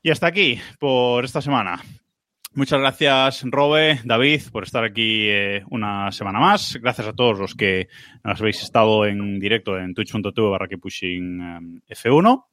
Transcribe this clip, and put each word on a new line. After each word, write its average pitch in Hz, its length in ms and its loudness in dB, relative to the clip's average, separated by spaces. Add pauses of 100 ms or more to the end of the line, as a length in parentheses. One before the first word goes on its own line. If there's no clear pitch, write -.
Y 160 100 0
hasta 170 160 2
aquí 170 300 2 (220)
por 123 460 2
esta 131 160 -6
semana. 104 400 -2 (720)
Muchas 139 240 0
gracias, 135 680 2
Robe, 143 600 2
David, 135 360 2 (100)
por 104 120 -8
estar 117 200 -4
aquí, 110 460 0
eh, 101 400 0
una 101 420 -4
semana 101 280 -6
más. 180 420 2
Gracias 117 260 -2
a 110 60 -8
todos 117 240 2
los 98 160 -8
que 92 360 -2 (340)
nos 101 180 -4
habéis 107 220 -2
estado 110 420 4
en 101 340 -4
directo 101 380 -2
en 92 160 -8
twitch 101 200 -4
punto 101 200 -4
t 113 80 -2
v 107 80 2
barra 95 180 -2
keep 92 140 -12
pushing 87 1040 -10
F 117 220 -4
uno 208 440 4